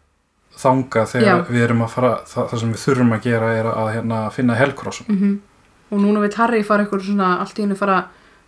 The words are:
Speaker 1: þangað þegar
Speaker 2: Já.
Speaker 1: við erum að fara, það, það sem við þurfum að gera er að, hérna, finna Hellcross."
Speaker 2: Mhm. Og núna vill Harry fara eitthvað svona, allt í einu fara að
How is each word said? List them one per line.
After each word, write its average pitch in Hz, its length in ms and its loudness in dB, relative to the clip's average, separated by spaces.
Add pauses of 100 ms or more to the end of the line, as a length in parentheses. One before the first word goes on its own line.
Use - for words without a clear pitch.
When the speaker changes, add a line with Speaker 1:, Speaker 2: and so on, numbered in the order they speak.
(580)
Speaker 1:
þangað 131 540 2
þegar 120 120 2
Speaker 2:
Já. 92 240 4
Speaker 1:
við 120 160 2
erum 117 180 2
að 113 80 -4
fara, 123 200 2 (160)
það, 120 240 -4
það 123 100 -4
sem 113 120 -2
við 107 120 -8
þurfum 127 320 4
að 104 60 -4
gera 117 240 0 (100)
er 110 80 0
að, 110 300 -2
hérna, 110 380 -4
finna 123 220 0
Hellcross." 135 540 -2
Speaker 2:
Mhm. 202 300 0 (540)
Og 202 80 -2
núna 208 200 2
vill 208 160 0
Harry 233 260 2
fara 208 220 2
eitthvað 202 220 -4
svona, 190 340 0
allt 190 180 -10
í 214 40 -2
einu 202 140 -2
fara 196 260 0
að - 20 -6 (440)